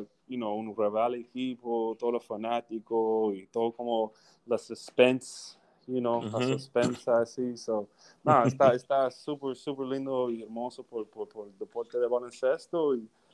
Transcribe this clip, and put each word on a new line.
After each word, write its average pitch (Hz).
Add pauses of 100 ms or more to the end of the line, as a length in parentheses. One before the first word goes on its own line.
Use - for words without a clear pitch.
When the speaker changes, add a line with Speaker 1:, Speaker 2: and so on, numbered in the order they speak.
(280)
Speaker 1:
you 127
know, 107
un 110
rival 110
equipo, 120
todos 120
los 117
fanáticos 110
y 95
todo 117
como 117 (360)
la 117
suspense, - (300)
you 127
know, 117
la 110
Speaker 2:
Ujú. 127
Speaker 1:
suspensa 120
así. 123
So, 110 (360)
no, 143
está, 131
Speaker 2:
<laughs> -
Speaker 1:
está 131
súper, 139
súper 135
lindo 131
y 113
hermoso 117
por, 110
por, 104
por 104
el 98
deporte 117
de 120
baloncesto 131
y 113 (260)